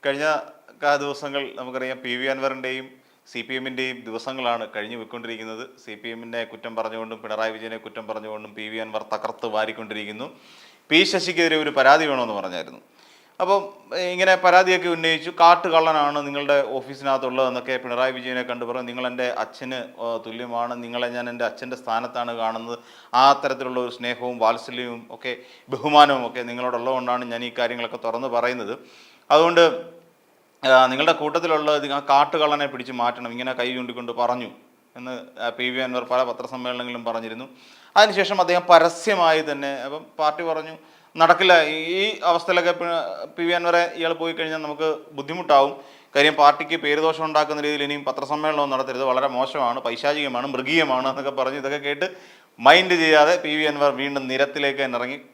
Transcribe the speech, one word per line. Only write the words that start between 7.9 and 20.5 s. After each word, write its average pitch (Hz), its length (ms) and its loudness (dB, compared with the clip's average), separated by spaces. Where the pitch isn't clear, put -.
പറഞ്ഞുകൊണ്ടും 107 480 -12
പി 110 80 -14
വി 107 140 -10
അൻവർ 110 360 -8
തകർത്ത് 113 340 -8
വാരിക്കൊണ്ടിരിക്കുന്നു. 107 920 -6
പി 165 140 6
ശശിക്കെതിരെ 170 520 0
ഒരു 151 140 -2
പരാതി 139 360 6
വേണമെന്ന് 123 280 -2
പറഞ്ഞായിരുന്നു. 90 440 -8
അപ്പം, 196 300 0
ഏ, 180 160 -4
ഇങ്ങനെ 185 240 4
പരാതിയൊക്കെ 180 520 6
ഉന്നയിച്ചു, 165 420 0
"കാട്ടുകള്ളനാണ് 160 960 4
നിങ്ങളുടെ 143 420 2
ഓഫീസിനകത്തുള്ളതെന്നൊക്കെ 131 1080 -2
പിണറായി 127 360 -2
വിജയനെ 127 300 -6
കണ്ടു 120 220 -6
പറഞ്ഞു. 120 180 -6
നിങ്ങൾ 123 240 -8
എൻ്റെ 123 320 -4
അച്ഛന്, 127 360 -8
ആ, 117 320 -10
തുല്യമാണ്, 120 560 -6